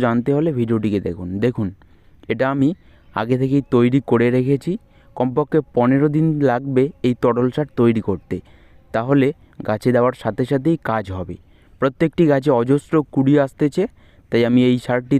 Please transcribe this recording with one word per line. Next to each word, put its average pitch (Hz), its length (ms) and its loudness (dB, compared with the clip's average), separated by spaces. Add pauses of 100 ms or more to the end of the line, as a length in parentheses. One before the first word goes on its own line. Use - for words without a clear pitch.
জানতে 117 280 0
হলে 156 200 0
ভিডিওটিকে 110 480 -2
দেখুন। 90 280 -8 (120)
দেখুন, 117 280 -2 (600)
এটা 113 220 -2
আমি 139 180 2 (460)
আগে 117 240 -2
থেকেই 135 320 0
তৈরি 123 300 4 (100)
করে 120 200 4
রেখেছি। 131 420 0 (440)
কমপক্ষে 131 420 -2 (160)
পনেরো 135 340 2
দিন 156 180 0 (160)
লাগবে 131 420 0 (180)
এই 123 180 2
তরল 123 300 2
সার 147 260 -4
তৈরি 117 260 2
করতে, 95 340 -6 (580)
তাহলে 131 320 2 (400)
গাছে 110 260 -2
দেওয়ার 123 280 2
সাথে 110 240 -4
সাথেই 143 400 -2
কাজ 110 280 -4
হবে। 92 240 -8 (440)
প্রত্যেকটি 151 460 0
গাছে 139 240 2 (100)
অজস্র 135 340 -2 (180)
কুড়ি 135 260 2
আসতেছে, 143 440 -2 (440)
তাই 117 180 0
আমি 120 200 4
এই 123 140 2
সারটি 127 420 -2